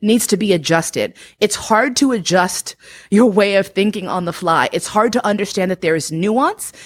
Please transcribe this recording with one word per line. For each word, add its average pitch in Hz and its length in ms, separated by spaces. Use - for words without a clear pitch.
needs 220 280
to 208 100
be 196 140
adjusted." 160 640
It's 208 160
hard 247 400
to 269 160
adjust 185 640
your 214 200
way 196 260
of 196 100
thinking 202 420
on 180 160
the 170 80
fly. 160 400
It's 160 140
hard 214 280
to 247 120
understand 202 460
that 175 100
there 165 140
is 151 160
nuance. 220 600